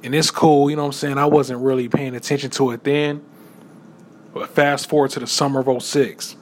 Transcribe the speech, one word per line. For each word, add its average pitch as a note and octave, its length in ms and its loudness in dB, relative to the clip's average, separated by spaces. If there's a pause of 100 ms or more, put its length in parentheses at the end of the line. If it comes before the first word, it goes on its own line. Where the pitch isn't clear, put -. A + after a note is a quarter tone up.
and B2 120 -6
it's D#3 160 2
cool, C#3+ 380 4
you D3+ 80 -2
know D3 60 -4
what C#3+ 60 -2
I'm C#3 40 -6
saying? C#3 260 -4
I C#3+ 80 2
wasn't C3 340 2
really B2+ 280 0
paying C3 260 -4
attention C#3 360 -4
to C3 220 0
it A#2 120 -10
then, D3 400 -2 (1080)
but - 160 -10
fast C#3+ 400 0
forward C#3 220 2
to - 80 -8
the A#2+ 60 -10
summer C#3 340 0
of B2+ 80 0
oh B2+ 100 2
six. - 640 -2